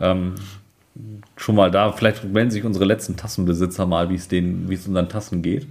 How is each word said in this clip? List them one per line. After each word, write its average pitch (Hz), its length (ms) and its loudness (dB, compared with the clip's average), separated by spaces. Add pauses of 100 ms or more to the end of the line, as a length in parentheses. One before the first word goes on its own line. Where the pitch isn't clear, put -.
Ähm, 92 340 0 (1040)
schon 107 200 0
mal 95 140 8
da, 101 220 4
vielleicht 110 320 0
melden 110 260 2
sich 107 140 -2
unsere 98 220 0
letzten 101 300 0
Tassenbesitzer 90 720 -2
mal, 87 240 2
wie 92 40 -2
es 90 140 -6
denen, 90 420 -2
wie 92 40 -4
es 87 120 -8
unseren 90 240 0
Tassen 95 320 -4
geht. 90 280 -2